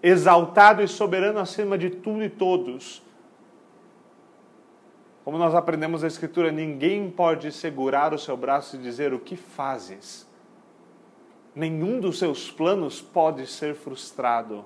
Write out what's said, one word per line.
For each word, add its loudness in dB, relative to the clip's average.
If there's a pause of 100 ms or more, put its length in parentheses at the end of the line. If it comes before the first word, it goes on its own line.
exaltado 8
e 2
soberano 0
acima -2
de -2
tudo -6
e -4
todos. -2 (2250)
Como -8
nós 2
aprendemos 0
na -2
Escritura, -2
ninguém -4
pode -2
segurar -2
o -6
seu -8
braço -4
e -14
dizer, -6
"O -4
que -12
fazes?" -12 (1300)
Nenhum -4
dos -4
seus -4
planos -2
pode -2
ser -8
frustrado. -4